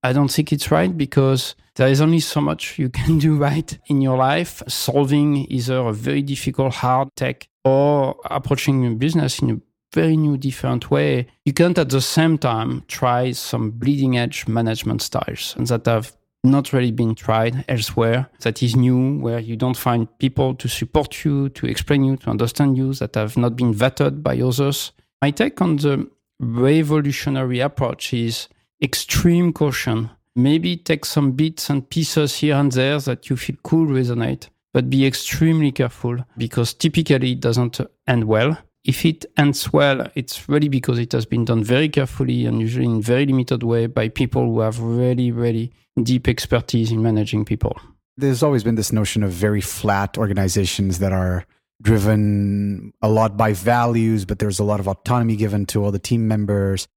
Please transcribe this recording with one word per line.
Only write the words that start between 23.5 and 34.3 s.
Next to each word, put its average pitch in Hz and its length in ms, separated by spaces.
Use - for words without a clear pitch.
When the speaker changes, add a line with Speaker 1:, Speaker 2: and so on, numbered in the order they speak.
Speaker 1:
been 120 180
vetted 139 500
by 131 160
others. 135 520
My 143 100
take - 300
on 165 160
the 139 320
revolutionary 135 1200
approach - 540
is 117 340
extreme 170 720
caution. 117 560
Maybe 160 420
take 147 280
some 143 280
bits 156 360
and 139 180
pieces 151 500
here 147 180
and 143 160
there 135 280
that 131 300
you 131 80
feel - 260
could 160 260
resonate, 127 580